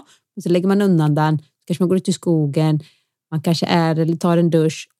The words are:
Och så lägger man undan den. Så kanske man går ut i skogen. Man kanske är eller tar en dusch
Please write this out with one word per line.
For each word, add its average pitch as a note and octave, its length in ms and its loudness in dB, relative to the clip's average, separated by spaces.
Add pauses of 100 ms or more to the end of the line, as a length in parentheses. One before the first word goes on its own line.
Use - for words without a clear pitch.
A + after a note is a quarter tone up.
(360)
Och G3+ 80 -14
så F3+ 60 -6
lägger F3+ 180 0
man G3 140 2
undan D#3+ 340 2
den. D#3 220 0
Så D3 60 -8 (220)
kanske F3+ 180 -4
man F3 60 0
går F#3+ 80 2
ut F#3 100 -4
i G3 60 0
skogen. D#3 680 0 (520)
Man D#3 100 -4
kanske - 240 -2
är E3 300 0
eller E3 200 0
tar E3+ 220 0
en E3+ 120 2
dusch D#3+ 400 -2 (100)